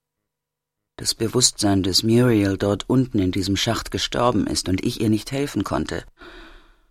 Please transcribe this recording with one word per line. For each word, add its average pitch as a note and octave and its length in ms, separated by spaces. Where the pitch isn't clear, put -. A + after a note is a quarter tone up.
Das - 180
Bewusstsein, G#2 680
dass F2+ 220
Muriel A2 540
dort G2+ 300
unten B2 320
in F#2 120
diesem G2 240
Schacht - 340
gestorben - 560
ist - 240
und F#2+ 140
ich - 180
ihr A2+ 80
nicht G#2+ 220
helfen C#3+ 320
konnte. - 420